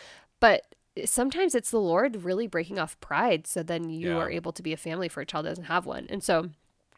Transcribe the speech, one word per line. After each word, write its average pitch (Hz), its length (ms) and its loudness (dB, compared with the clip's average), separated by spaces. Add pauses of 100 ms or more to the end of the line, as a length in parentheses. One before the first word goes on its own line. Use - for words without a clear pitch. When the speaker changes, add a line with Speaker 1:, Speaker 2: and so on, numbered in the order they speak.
(380)
Speaker 1:
But - 280 6 (400)
sometimes 285 480 2
it's 233 160 0
the 226 100 2
Lord 196 440 2
really 185 220 -2
breaking 180 320 -4
off 156 220 -4
pride, 170 460 2
so - 160 -2
then 165 260 -4
you 165 220 -4
Speaker 2:
Yeah. 165 80 0
Speaker 1:
are 165 120 -2
able 170 220 -4
to - 100 -10
be 160 120 -2
a - 20 -6
family 170 320 -4
for 147 140 -10
a - 40 -10
child 156 200 -4
that - 40 -4
doesn't 175 140 -8
have 165 220 0
one. - 240 -8
And 202 120 -6
so 190 280 2 (460)